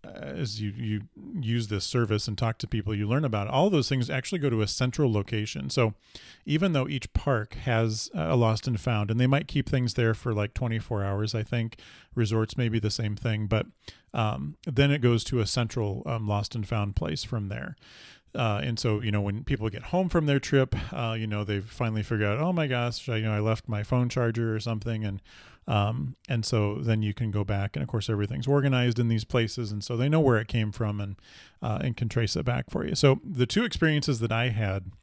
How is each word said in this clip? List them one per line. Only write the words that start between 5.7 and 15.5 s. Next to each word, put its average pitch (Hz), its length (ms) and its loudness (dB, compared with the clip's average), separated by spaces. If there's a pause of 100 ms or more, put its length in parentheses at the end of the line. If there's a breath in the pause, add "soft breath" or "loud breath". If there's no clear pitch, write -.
So 113 240 2 (500 loud breath)
even 160 280 2
though 131 160 2
each 143 240 -6
park 113 420 0
has 113 580 0
a 131 220 0
lost 110 320 4
and 117 140 0
found, 104 280 0
and 113 120 0
they 127 80 4
might 143 180 2
keep - 220 -2
things 123 260 0
there 113 200 4
for, 113 200 -4
like, 104 180 -2
twenty-four 113 520 -2
hours, 101 280 0
I 107 120 -2
think 113 340 -2 (380 loud breath)
resorts 110 400 2
may 120 120 2
be 110 120 2
the 107 100 0
same 104 240 -2
thing, 107 320 -2
but, 92 200 2 (460 loud breath)
um, 127 440 -2 (100)
then 139 240 4
it 143 80 2
goes 120 240 4
to 127 160 -2
a 104 80 2
central, 113 600 -2